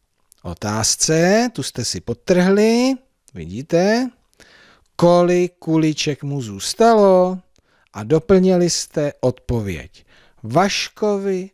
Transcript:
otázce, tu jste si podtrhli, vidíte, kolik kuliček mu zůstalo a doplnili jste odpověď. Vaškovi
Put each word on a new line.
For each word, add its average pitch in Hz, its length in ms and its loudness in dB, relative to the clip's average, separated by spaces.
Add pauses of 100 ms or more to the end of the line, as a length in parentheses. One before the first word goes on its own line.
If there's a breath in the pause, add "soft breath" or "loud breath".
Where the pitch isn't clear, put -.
(420)
otázce, 202 1120 -2
tu 135 100 -8
jste - 220 -8
si - 160 -8
podtrhli, 208 920 0 (400)
vidíte, 170 760 -2 (840 soft breath)
kolik 175 640 2
kuliček 156 640 -2
mu 139 180 -6
zůstalo 185 1000 2 (540)
a 104 100 -10
doplnili 175 680 2
jste - 500 -4
odpověď. 110 840 -6 (380 soft breath)
Vaškovi 190 1120 -2